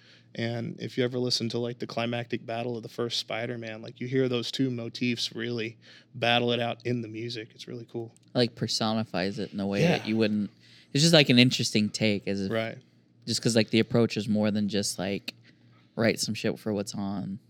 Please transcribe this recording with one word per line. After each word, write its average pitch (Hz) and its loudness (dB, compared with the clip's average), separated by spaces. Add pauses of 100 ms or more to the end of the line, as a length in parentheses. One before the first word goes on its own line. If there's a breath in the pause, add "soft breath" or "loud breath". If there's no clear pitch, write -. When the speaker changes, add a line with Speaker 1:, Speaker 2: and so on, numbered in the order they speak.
(360 soft breath)
Speaker 1:
And 117 -4
if 113 -10
you 127 2
ever 123 -2
listen 123 -2
to, 113 -4
like, 120 -4
the 113 -8
climactic 117 -4
battle 117 -6
of 113 -10
the 113 -14
first 120 -4
Spider-Man, 113 -8
like, 113 -16
you 127 -6
hear 131 2
those 120 -2
two 131 0
motifs 120 -4
really 117 -6 (360 loud breath)
battle 120 2
it 120 2
out 120 -4
in 120 0
the 110 -8
music. 113 -10
It's - -18
really 120 -12
cool. 117 -10 (220)
Speaker 2:
Like, 120 2
personifies 110 -2
it 95 -6
in 101 -6
a 95 -2
way 101 0
that 165 4
Speaker 1:
Yeah. - -6
Speaker 2:
you 110 2
wouldn't. 107 2 (420 soft breath)
It's 139 2
just, 165 8
like, 147 8
an 123 8
interesting 117 6
take, 104 0
as 98 -2
if 98 -2
Speaker 1:
Right. 113 -4 (480)
Speaker 2:
just 117 -2
'cause, 117 2
like, 110 4
the 113 6
approach 113 2
is 104 -2
more 107 2
than 104 0
just, 101 -2
like, - -4 (600 soft breath)
write 113 2
some 107 -2
shit 104 -2
for 107 -4
what's 98 -4
on 98 -6 (100)